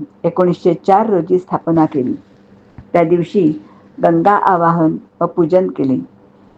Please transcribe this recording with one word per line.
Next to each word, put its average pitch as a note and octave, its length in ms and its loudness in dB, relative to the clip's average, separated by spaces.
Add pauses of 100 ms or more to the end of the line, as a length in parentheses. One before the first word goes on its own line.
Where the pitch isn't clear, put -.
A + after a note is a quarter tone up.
(240)
एकोणीसशे F3 500 0
चार G3+ 360 0
रोजी F3+ 300 0
स्थापना E3 460 -2
केली. C3 280 -4 (800)
त्या F3 100 2
दिवशी E3+ 440 0 (560)
गंगा E3+ 320 2
आवाहन E3 640 0 (240)
व F3 40 -2
पूजन F3+ 420 0
केले. C3 280 -2 (640)